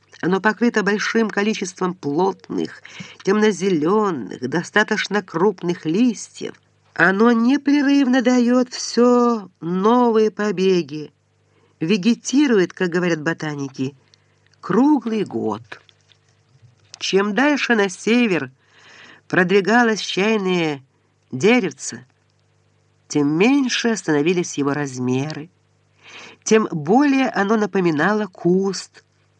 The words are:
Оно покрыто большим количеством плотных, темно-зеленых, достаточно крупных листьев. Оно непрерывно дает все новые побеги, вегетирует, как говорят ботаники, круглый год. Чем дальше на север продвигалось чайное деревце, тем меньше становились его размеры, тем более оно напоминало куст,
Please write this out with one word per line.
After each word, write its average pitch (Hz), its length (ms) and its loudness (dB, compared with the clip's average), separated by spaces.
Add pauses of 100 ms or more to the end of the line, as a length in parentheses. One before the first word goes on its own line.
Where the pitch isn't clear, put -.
(220)
Оно 185 180 0
покрыто 220 420 0
большим 208 460 -2
количеством 190 640 -4
плотных, 170 880 -6 (400)
темно-зеленых, 185 1300 -2
достаточно 202 760 -2
крупных 175 600 -2
листьев. 202 680 -2 (400)
Оно 196 380 4
непрерывно 277 920 2
дает 247 500 2
все 240 760 2 (100)
новые 214 680 2
побеги, 180 840 -2 (680)
вегетирует, 220 920 0
как 185 160 -4
говорят 170 320 -2
ботаники, 143 720 -6 (680)
круглый 226 640 2
год. 110 380 -6 (1400)
Чем 196 360 0
дальше 254 400 0
на 202 160 2
север 196 600 0 (800)
продвигалось 202 720 2
чайное 185 840 -2 (480)
деревце, 160 760 -2 (1000)
тем 147 220 0
меньше 233 680 0
становились 170 640 -2
его 143 140 0
размеры, 139 760 -6 (920)
тем 220 300 4
более 254 580 2
оно 196 260 0
напоминало 196 680 0
куст, 190 800 -4 (360)